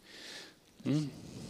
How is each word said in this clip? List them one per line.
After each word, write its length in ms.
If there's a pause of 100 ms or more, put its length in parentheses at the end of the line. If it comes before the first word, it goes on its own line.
(880)
Mm? 160 (460)